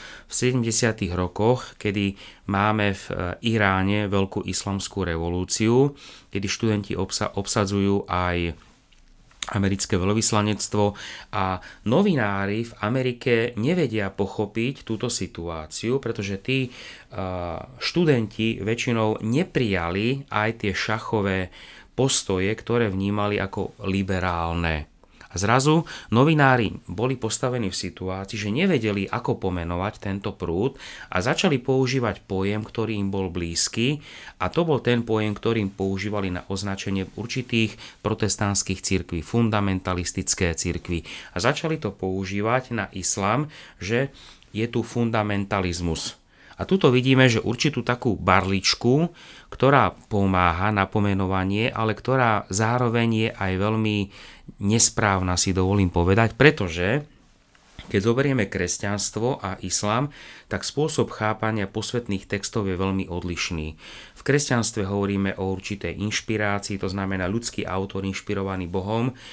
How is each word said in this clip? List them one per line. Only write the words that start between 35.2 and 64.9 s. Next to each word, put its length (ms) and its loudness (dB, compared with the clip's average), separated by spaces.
ktorý 320 0
im 80 -6
používali 560 -2
na 160 -6
označenie 720 -4
určitých 560 -2
protestantských 720 0
cirkví, 480 -2
fundamentalistické 1300 0
cirkvi. 480 -2
A 80 -4
začali 400 0
to 80 -2
používať 800 -2
na 240 -4
islam, 560 0
že 320 -2
je 160 -2
tu 160 -2
fundamentalizmus. 1300 0
A 80 -6
tuto 320 6
vidíme, 320 6
že 160 4
určitú 400 0
takú 320 0
barličku 960 2
ktorá 400 4
pomáha 640 4
na 160 2
pomenovanie, 800 2
ale 240 0
ktorá 560 2
zároveň 640 2
je 160 2
aj 240 -2
veľmi 420 2
nesprávna, 720 2
si 160 2
dovolím 400 4
povedať, 400 4
pretože 720 2
keď 160 0
zoberieme 480 2
kresťanstvo 960 -2
a 160 -6
islám, 480 0
tak 160 -4
spôsob 480 0
chápania 560 -2
posvetných 560 -4
textov 400 -2
je 120 -2
veľmi 360 0
odlišný. 640 -4
V 80 -20
kresťanstve 640 2
hovoríme 480 2